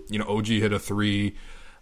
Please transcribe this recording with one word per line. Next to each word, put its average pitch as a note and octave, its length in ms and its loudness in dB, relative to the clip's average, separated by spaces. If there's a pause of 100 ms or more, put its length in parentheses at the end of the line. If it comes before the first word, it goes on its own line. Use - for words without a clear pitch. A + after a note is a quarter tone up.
you G#2 100 0
know, G#2+ 60 0
O G#2+ 160 2
G A2 200 2
hit G#2 100 4
a G2+ 80 2
three. G2+ 560 0 (460)